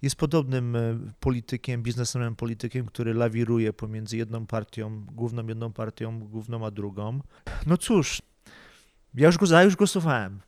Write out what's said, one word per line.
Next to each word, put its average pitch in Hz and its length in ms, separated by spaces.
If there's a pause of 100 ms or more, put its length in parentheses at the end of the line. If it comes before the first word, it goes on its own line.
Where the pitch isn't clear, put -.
jest 139 140
podobnym, 131 600
y, 117 220 (220)
politykiem, 123 640
biznesmenem, 117 540
politykiem, 117 500
który 113 280
lawiruje 113 580
pomiędzy 110 440
jedną 113 300
partią, 107 680
główną 117 340
jedną 113 260
partią, 113 480
główną 110 460
a 110 40
drugą. 104 500 (460)
No 165 100
cóż, - 460 (920)
ja 131 120
już 170 120
go-, 202 80
ja 170 160
już 185 140
głosowałem. 131 720